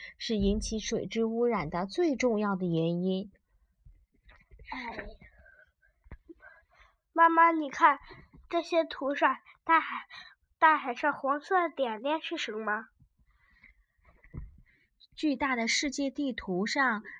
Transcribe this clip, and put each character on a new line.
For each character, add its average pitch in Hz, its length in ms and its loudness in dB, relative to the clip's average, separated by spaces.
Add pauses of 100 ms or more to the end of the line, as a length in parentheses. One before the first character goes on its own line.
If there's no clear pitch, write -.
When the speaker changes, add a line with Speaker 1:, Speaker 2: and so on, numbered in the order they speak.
(180)
Speaker 1:
是 - 180 -4
引 196 220 2
起 220 220 -6
水 - 260 -4
质 226 180 -2
污 226 200 -2
染 196 260 0
的 175 160 -2
最 311 300 0
重 226 240 0
要 202 160 0
的 185 100 -4
原 170 380 0
因。 190 260 -2 (1400)
Speaker 2:
哎 254 260 -10
呀， - 80 -10 (2000)
妈 330 160 6
妈， 330 240 6
你 311 160 -2
看 294 300 4 (500)
这 330 140 -2
些 330 200 0
图 285 320 -6
上， 277 220 2 (280)
大 330 140 6
海， - 280 -4 (520)
大 311 200 6
海 247 160 -6
上 202 180 0
黄 277 260 -2
色 349 300 2
的 285 80 -12
点 226 260 -4
点 302 200 -2
是 330 160 -8
什 240 140 -6
么？ 220 340 -4 (2250)
Speaker 1:
巨 294 220 0
大 269 180 -2
的 233 140 -2
世 294 220 -2
界 269 200 -2
地 269 220 -4
图 190 340 -4
上， 240 360 0 (180)